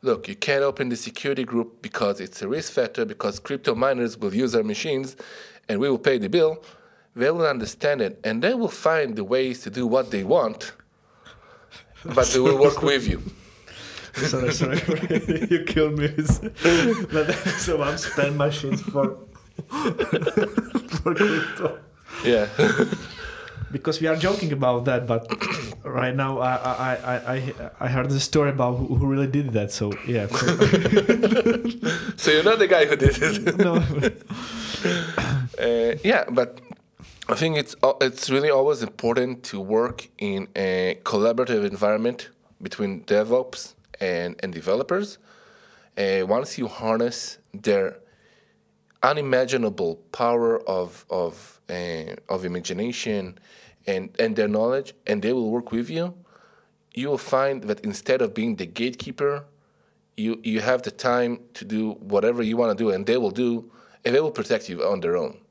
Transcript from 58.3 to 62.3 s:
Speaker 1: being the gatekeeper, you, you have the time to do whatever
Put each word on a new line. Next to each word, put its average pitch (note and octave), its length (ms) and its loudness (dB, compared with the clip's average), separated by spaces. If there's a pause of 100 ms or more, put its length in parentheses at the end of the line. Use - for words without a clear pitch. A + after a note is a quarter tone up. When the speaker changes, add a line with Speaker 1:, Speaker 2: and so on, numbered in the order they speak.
Speaker 1:
being A2 220 -2
the F#2 100 -6
gatekeeper, C3 800 -4 (720)
you, A2+ 260 -2
you A2 180 -2
have B2 220 0
the G#2 80 -8
time B2 500 -2 (140)
to - 100 -16
do G#2+ 360 -2
whatever G#2 420 0